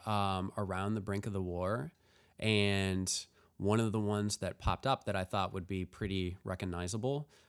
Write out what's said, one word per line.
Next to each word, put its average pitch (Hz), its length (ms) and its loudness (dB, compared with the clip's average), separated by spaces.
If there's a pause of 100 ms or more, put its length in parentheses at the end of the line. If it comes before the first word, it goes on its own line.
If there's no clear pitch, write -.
um, 98 500 0
around 98 380 -2
the 110 60 -2
brink 98 260 -4
of 107 60 -4
the 95 100 -2
war, 92 500 -2 (460)
and 98 880 2 (300)
one 107 240 4
of 110 120 2
the 110 80 2
ones 104 380 0
that 90 200 -4
popped - 280 0
up 135 180 0
that 101 120 -2
I 92 80 0
thought 95 280 -2
would 92 140 -4
be 95 180 -2
pretty 92 600 -2
recognizable, 98 840 -2 (200)